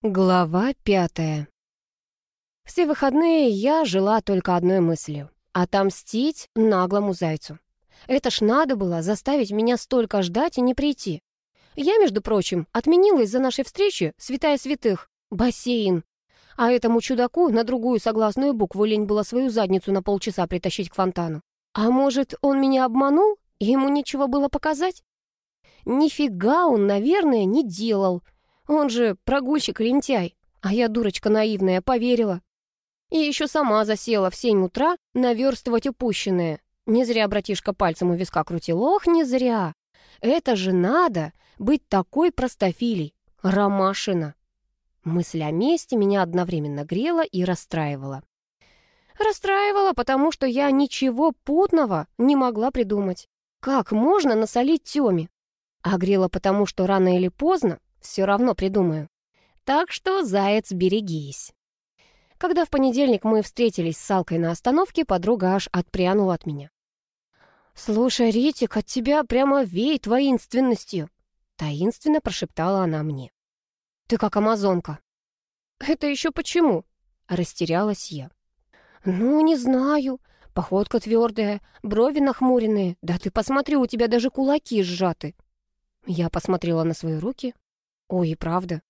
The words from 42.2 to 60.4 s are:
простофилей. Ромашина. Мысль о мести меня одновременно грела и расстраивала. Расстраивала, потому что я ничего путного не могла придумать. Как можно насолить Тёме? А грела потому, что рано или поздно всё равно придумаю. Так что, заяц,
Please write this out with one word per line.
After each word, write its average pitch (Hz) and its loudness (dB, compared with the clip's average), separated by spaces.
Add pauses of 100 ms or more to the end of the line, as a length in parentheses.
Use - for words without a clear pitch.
простофилей. 196 -4 (280)
Ромашина. 196 0 (680)
Мысль 165 -4
о 151 -4
мести 247 0
меня 202 2
одновременно 165 -4
грела 302 -2
и 180 -4
расстраивала. 143 -6 (960)
Расстраивала, 403 2
потому 269 0
что - -4
я 269 0
ничего 269 2 (120)
путного 285 2 (120)
не 269 4
могла 247 0
придумать. 202 -2 (320)
Как 262 0
можно 277 2
насолить 247 0
Тёме? 190 0 (540)
А 185 0
грела 185 2
потому, 196 0
что 185 -4
рано 190 2
или 180 0
поздно 285 0 (240)
всё - -4
равно 202 2
придумаю. 180 -2 (560)
Так 302 0
что, 381 -2
заяц, 202 0